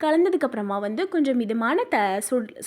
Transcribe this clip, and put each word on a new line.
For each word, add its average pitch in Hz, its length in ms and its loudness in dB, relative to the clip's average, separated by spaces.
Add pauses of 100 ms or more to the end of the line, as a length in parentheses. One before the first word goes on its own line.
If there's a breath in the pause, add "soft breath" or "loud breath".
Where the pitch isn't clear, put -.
கலந்ததுக்கு 320 440 4
அப்புறமா 202 380 -4
வந்து 294 300 -4
கொஞ்சம் 269 260 2
மிதமான 226 540 0
த-, 208 80 2 (240)
சூட்-, 240 260 -2 (120)